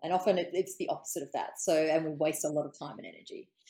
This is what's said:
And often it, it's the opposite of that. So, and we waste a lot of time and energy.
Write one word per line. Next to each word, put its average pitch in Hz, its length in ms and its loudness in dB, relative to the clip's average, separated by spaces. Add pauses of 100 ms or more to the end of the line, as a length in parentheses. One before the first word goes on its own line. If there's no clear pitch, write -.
And 165 100 -2
often 185 240 4
it, 175 160 0
it's 185 240 0
the 180 140 -2
opposite - 320 -4
of 139 100 -10
that. - 280 -4
So, 180 140 2
and 156 300 4
we 156 60 -2
waste 151 340 0
a 151 40 0
lot 147 180 0
of 147 120 -12
time - 200 -10
and - 80 -12
energy. - 420 -14 (220)